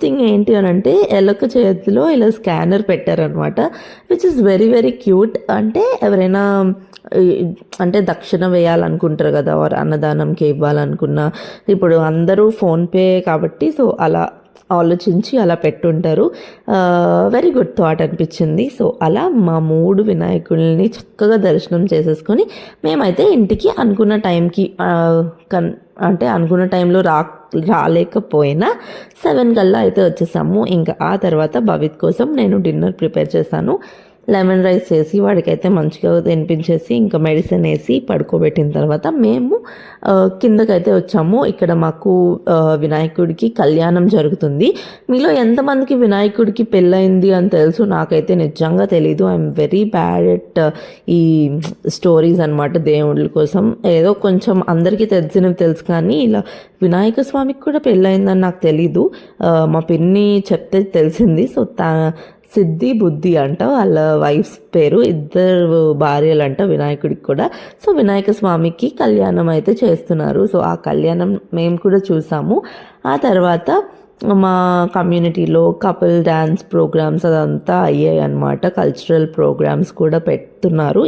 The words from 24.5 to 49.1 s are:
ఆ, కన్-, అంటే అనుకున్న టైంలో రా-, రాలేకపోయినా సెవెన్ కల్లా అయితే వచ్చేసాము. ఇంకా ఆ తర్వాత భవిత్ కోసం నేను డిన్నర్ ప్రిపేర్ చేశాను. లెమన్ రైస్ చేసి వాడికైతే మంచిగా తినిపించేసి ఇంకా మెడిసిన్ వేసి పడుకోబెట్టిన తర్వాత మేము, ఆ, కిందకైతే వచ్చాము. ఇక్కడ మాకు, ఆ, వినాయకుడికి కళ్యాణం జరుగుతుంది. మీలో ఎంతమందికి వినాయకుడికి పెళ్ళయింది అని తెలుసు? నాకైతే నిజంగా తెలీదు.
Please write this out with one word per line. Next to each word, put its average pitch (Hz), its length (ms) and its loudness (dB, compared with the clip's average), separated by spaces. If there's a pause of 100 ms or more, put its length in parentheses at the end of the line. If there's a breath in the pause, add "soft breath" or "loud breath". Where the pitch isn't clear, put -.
ఆ, 165 420 0 (280)
కన్-, 170 220 -2 (280)
అంటే 175 260 0
అనుకున్న 180 380 0
టైంలో 180 360 0
రా-, 160 580 -2 (100)
రాలేకపోయినా 160 960 0 (560 loud breath)
సెవెన్ 254 320 2
కల్లా 214 240 2
అయితే 190 240 2
వచ్చేసాము. 170 600 -2
ఇంకా 170 360 -2
ఆ 170 140 -2
తర్వాత 160 420 -2
భవిత్ 156 440 -2
కోసం 240 340 -2
నేను 202 220 0
డిన్నర్ 170 360 -2
ప్రిపేర్ 156 420 -4
చేశాను. 165 440 -2 (500 loud breath)
లెమన్ 185 360 2
రైస్ 180 280 0
చేసి 156 260 0
వాడికైతే 180 500 0
మంచిగా 170 500 0
తినిపించేసి 165 760 -2
ఇంకా 208 220 0
మెడిసిన్ 160 460 0
వేసి 156 360 -2 (100)
పడుకోబెట్టిన 151 600 0
తర్వాత 151 380 -2
మేము, 262 520 0 (460 loud breath)
ఆ, 190 240 2 (120)
కిందకైతే 214 520 2
వచ్చాము. 185 520 0
ఇక్కడ 175 280 -2
మాకు, 175 640 0 (100)
ఆ, 160 300 2
వినాయకుడికి 160 720 -2
కళ్యాణం 170 580 2
జరుగుతుంది. 156 680 0 (340 loud breath)
మీలో 269 220 2
ఎంతమందికి 269 640 0
వినాయకుడికి 208 680 0
పెళ్ళయింది 190 720 2
అని 185 160 2
తెలుసు? 165 340 2
నాకైతే 165 520 0
నిజంగా 165 500 0
తెలీదు. 160 380 0